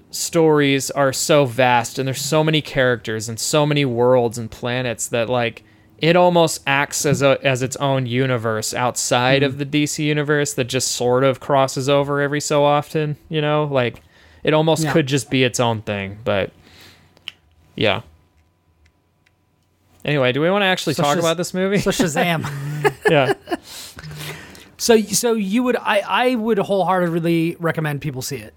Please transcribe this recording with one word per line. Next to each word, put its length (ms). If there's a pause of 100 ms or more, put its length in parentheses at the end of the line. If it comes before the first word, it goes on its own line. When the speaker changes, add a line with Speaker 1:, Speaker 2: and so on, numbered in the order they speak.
(120)
Speaker 1:
stories 800
are 220
so 320
vast, 520
and 100
there's 140
so 220
many 180
characters 680
and 120
so 260
many 200
worlds 520
and 140
planets 560
that, 220
like, 340 (360)
it 180
almost 500
acts 380
as 160
a, 220
as 180
its 160
own 280
universe 680
outside 680
Speaker 2:
Mm-hmm. 100
Speaker 1:
of 60
the 60
D 220
C 200
universe 500
that 100
just 260
sort 320
of 160
crosses 480
over 320
every 220
so 240
often, 500 (140)
you 100
know? 320
Like, 300 (420)
it 100
almost 300
Speaker 2:
Yeah. 80
Speaker 1:
could 160
just 220
be 160
its 160
own 200
thing, 440
but 260 (1300)
yeah. 240 (2000)
Anyway, 300
do 80
we 100
wanna 140
actually 300
Speaker 2:
So 80
Speaker 1:
talk 140
Speaker 2:
Shaz-, 40
Speaker 1:
about 160
this 160
movie? 240
Speaker 2:
so 140
Shazam. 540 (520)
Speaker 1:
<laughs> 120
Yeah. 240 (1400)
Speaker 2:
So, 240
so 320
you 300
would, 140
I, 280
I 300
would 220
wholeheartedly 1040
recommend 420
people 200
see 160
it. 200